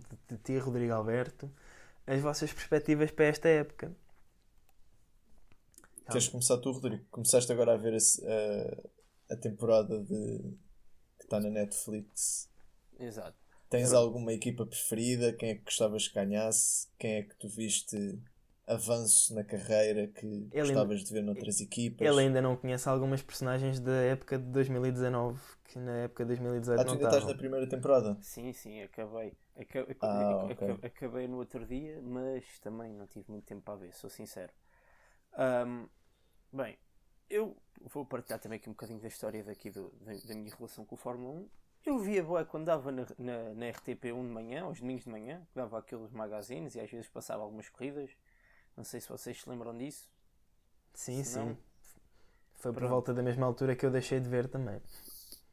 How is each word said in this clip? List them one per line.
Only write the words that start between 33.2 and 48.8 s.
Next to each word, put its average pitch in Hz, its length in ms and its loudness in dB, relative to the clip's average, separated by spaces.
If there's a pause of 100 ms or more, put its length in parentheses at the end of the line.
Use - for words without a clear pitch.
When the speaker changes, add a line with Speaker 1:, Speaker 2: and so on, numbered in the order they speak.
Speaker 3:
muito 104 160 -12
tempo 104 160 -12
para 104 140 -10
ver, 92 180 -16
sou - 160 -16
sincero. 95 420 -14 (840)
Ahm, 123 520 0 (640)
bem, 127 240 -6 (540)
eu 214 260 -2 (380)
vou 147 100 -6
partilhar 117 360 -8
também 110 180 -10
aqui 104 100 -14
um 110 60 -12
bocadinho 110 260 -12
da 110 80 -12
história 107 360 -8
daqui 104 260 -12
do, 98 320 -12
da, 107 100 -14 (160)
da 110 80 -10
minha 107 200 -14
relação 113 300 -14
com 120 100 -16
o - 20 -20
Fórmula 127 420 -8
um. 202 80 -14 (380)
Eu 285 120 0
via 202 240 2
bué 165 220 0
quando 160 220 -6
dava 143 260 0
na, 127 160 -4 (100)
na, 117 380 -6
na 117 100 -6
R 117 140 -6
T 123 160 -6
P 120 160 -6
um 123 100 -6
de 123 80 -6
manhã, 117 360 -8
aos 160 160 -8
domingos 123 240 -6
de 127 40 -12
manhã, 113 380 -10
que - 80 -18
dava 113 240 -6
aqueles 110 320 -12
magazines 110 640 -8
e 120 40 -8
às 110 120 -10
vezes 117 160 -10
passava 110 340 -8
algumas 107 280 -10
corridas. 143 420 -8 (640)
Não 123 80 -14